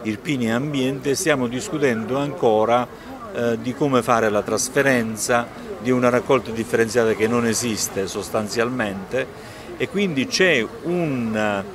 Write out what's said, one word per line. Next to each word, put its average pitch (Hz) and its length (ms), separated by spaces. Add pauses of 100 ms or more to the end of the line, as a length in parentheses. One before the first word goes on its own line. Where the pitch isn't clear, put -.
Irpini 113 480
Ambiente, 135 640
stiamo 135 320
discutendo 123 680
ancora, 120 680 (480)
eh, 117 280
di 123 120
come 135 300
fare 113 260
la 104 120
trasferenza 117 1040 (320)
di 110 100
una 123 200
raccolta 123 420
differenziata 113 640
che 110 140
non 120 180
esiste 107 600
sostanzialmente, 107 1160 (520)
e 123 100
quindi 170 400
c'è 147 400 (160)
una 113 800 (120)